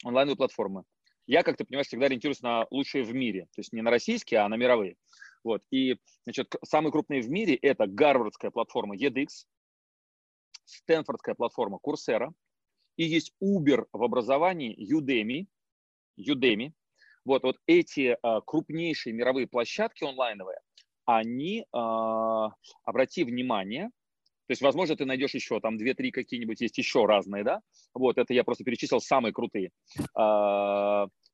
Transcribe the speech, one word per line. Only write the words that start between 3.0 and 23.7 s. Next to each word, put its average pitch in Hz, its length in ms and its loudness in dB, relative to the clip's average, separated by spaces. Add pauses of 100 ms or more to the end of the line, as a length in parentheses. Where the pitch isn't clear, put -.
в 113 100 -8
мире. 110 340 -4
То - 140 -18
есть - 120 -14
не 113 100 -6
на 117 80 2
российские, 120 500 2
а 101 80 2
на 107 60 -4
мировые. 117 400 2 (480)
Вот. 110 200 -2 (100)
И, 131 240 0 (280)
значит, 120 240 -6
к-, - 160 -10
самые 156 280 0
крупные 147 280 -2
в 113 80 -4
мире — 170 340 0
это 127 260 4
гарвардская 113 640 2
платформа 107 440 -4
edx, 131 480 -4 (1200)
стэнфордская - 680 -2
платформа 107 500 -4
Coursera, 139 460 -2 (680)
и 165 80 0
есть 160 280 0 (100)
Uber 147 500 4
в 110 120 -2
образовании 131 720 0 (180)
Udemy. 135 520 -2 (720)
Udemy. 123 560 0 (520)
Вот, 127 180 2
вот 127 240 0
эти, 147 560 4
а, 113 180 2
крупнейшие 156 720 -4
мировые 123 340 0
площадки 143 560 -4
онлайновые, 117 580 -6 (440)
они, 123 680 0
а, 113 800 0 (320)
обрати 131 380 0
внимание, 123 680 -4 (560)